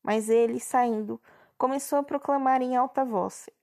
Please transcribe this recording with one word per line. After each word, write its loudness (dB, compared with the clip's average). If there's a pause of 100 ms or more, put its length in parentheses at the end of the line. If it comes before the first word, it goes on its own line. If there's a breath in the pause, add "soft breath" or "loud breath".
Mas -2
ele, 4
saindo, -2 (380 soft breath)
começou -2
a 0
proclamar 0
em -2
alta 0
voz -4 (120)